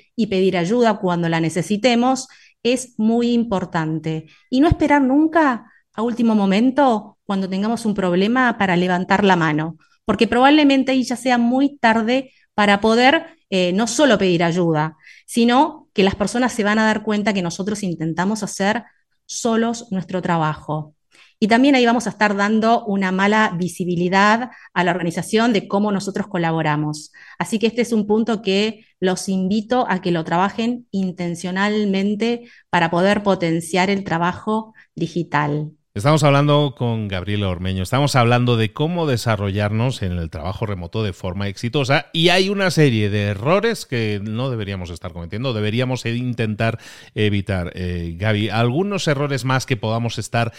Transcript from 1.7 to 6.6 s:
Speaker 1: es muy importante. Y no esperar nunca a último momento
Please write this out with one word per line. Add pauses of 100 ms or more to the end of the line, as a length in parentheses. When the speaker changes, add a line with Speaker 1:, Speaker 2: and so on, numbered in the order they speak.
Speaker 1:
es
muy
importante. (220)
Y
no
esperar
nunca (240)
a
último
momento (100)